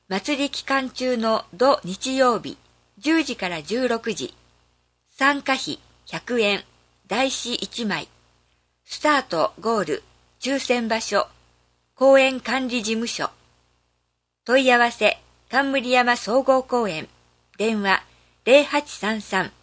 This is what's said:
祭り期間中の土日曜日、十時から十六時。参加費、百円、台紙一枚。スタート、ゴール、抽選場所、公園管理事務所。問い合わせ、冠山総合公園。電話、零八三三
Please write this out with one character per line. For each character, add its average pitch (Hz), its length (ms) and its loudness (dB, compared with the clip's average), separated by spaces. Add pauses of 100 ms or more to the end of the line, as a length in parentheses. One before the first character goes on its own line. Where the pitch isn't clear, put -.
祭 202 280 -4
り 277 140 -2
期 - 140 -10
間 269 260 -2
中 254 260 -4
の 226 280 -2 (100)
土 247 300 2
日 226 320 -6
曜 247 220 4
日、 - 200 -12 (400)
十 311 240 0
時 240 140 -8
か 185 120 -6
ら 165 140 -8
十 233 260 -2
六 226 240 -4
時。 143 220 -10 (760)
参 277 320 0
加 262 120 0
費、 - 240 -6 (280)
百 233 340 -4
円、 202 240 0 (420)
台 254 240 -2
紙 240 240 -6
一 - 300 -6
枚。 175 240 -4 (760)
ス - 160 -14
タ 294 180 4
ー 247 80 0
ト、 - 340 -2
ゴ 220 200 0
ー 175 40 -2
ル、 151 180 -4 (380)
抽 269 180 -2
選 240 300 -2
場 226 120 -2
所、 - 260 -2 (680)
公 269 240 6
園 262 220 2
管 254 280 -4
理 240 140 -2
事 214 100 -2
務 226 140 -2
所。 - 240 -6 (1120)
問 262 180 4
い 254 80 4
合 240 80 6
わ 233 120 2
せ、 - 280 0 (300)
冠 269 420 0
山 247 280 2
総 247 240 0
合 262 200 2
公 240 260 -2
園。 156 200 -8 (480)
電 214 240 -2
話、 196 240 2 (400)
零 277 180 8
八 196 300 -4
三 214 300 -4
三 185 300 -4 (100)